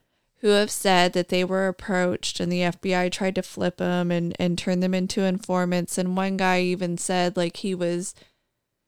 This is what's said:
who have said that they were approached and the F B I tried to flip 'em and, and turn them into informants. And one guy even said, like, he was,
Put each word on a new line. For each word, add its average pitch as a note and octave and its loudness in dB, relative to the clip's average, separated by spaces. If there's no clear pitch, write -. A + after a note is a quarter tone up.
who G#3+ -2
have G#3 4
said F3+ 4
that F3 0
they F3+ 2
were F#3+ 0
approached F3+ -2
and F3 -2
the F3+ 0
F F3 -2
B F#3 0
I F3+ 2
tried F#3+ -2
to F#3 0
flip F3+ -4
'em F3+ 0
and, E3+ -2
and F3 0
turn F3+ 0
them F#3 0
into F#3 0
informants. F3+ 0
And F#3 0
one F#3+ 0
guy F#3 2
even F3+ -2
said, F3+ 0
like, F3 -2
he F#3+ -4
was, F3 -2